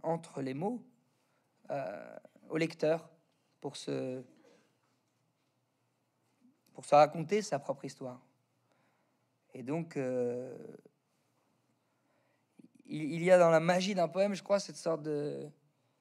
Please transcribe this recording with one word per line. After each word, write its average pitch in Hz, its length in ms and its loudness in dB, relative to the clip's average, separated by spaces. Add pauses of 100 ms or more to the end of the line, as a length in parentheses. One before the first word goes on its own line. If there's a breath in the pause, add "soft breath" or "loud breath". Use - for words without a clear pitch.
entre 165 400 -6
les 131 140 -6
mots, 196 280 -4 (840)
euh, 90 480 -8 (320)
au - 80 -6
lecteur, 160 500 -2 (540)
pour 143 140 -10
se, 131 480 -6 (2500 soft breath)
pour 131 120 -18
se - 100 4
raconter 156 460 4
sa 156 180 -4
propre 135 260 -8
histoire. 127 360 -14 (1300)
Et 131 100 -14
donc, 160 340 -6
euh, 127 580 -4 (2250)
il, 151 280 -6
il 165 100 -2
y 185 80 4
a 180 80 12
dans 170 100 8
la 160 100 8
magie 185 360 2
d'un 175 120 2
poème, 196 280 0
je 170 80 -10
crois, 202 160 2
cette 160 180 -10
sorte 160 260 -2
de, 147 440 -4 (540)